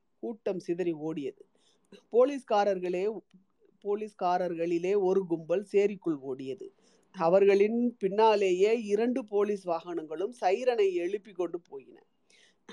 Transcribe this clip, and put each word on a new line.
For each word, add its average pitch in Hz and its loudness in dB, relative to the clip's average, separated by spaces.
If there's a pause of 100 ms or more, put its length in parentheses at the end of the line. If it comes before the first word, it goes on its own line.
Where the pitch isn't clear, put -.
(200)
கூட்டம் 214 -6
சிதறி 175 -4
ஓடியது. 151 -8 (680)
போலீஸ்காரர்களே, 208 0 (680)
போலீஸ்காரர்களிலே 180 -2
ஒரு 190 2
கும்பல் 165 -4
சேரிக்குள் 196 0 (100)
ஓடியது. 135 -10 (420)
அவர்களின் 202 4
பின்னாலேயே 208 2
இரண்டு 226 -2
போலீஸ் 202 -2
வாகனங்களும் 170 -6
சைரனை 202 2
எழுப்பி 185 -4
கொண்டு 175 -6
போயின. - -20 (680)